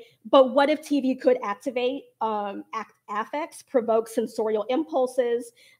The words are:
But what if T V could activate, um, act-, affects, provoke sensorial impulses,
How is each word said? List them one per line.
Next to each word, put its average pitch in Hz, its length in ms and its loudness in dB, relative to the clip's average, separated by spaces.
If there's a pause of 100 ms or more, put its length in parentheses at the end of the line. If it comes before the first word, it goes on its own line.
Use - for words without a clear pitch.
(260)
But 262 280 6
what 285 160 4
if 302 120 0
T 285 200 0
V 254 140 0
could 254 280 4
activate, 247 600 -4 (180)
um, 208 420 -4 (100)
act-, 220 200 -10 (160)
affects, 220 520 -6
provoke 226 460 0
sensorial 220 600 -2
impulses, 254 840 -2 (280)